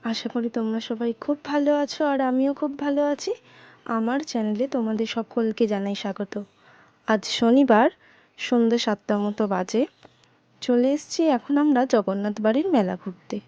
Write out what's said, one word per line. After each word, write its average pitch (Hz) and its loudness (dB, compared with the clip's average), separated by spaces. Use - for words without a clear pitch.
আশা 226 -6
করি 233 -2
তোমরা 220 -2
সবাই 233 -2
খুব 294 -2
ভালো 285 0
আছো - -6
আর 269 0
আমিও 262 2
খুব 294 -2
ভালো 285 0
আছি। 370 -6
আমার 240 -2
চ্যানেলে 214 -2
তোমাদের 220 -2
সকলকে 226 -2
জানাই 202 -4
স্বাগত। 196 -6
আজ 214 2
শনিবার, 247 6
সন্ধ্যে 233 2
সাতটা 208 -2
মতো 208 -2
বাজে। 185 -2
চলে 247 2
এসছি - -6
এখন 240 -2
আমরা 277 4
জগন্নাথ 202 0
বাড়ির 262 2
মেলা 185 2
ঘুরতে। - -10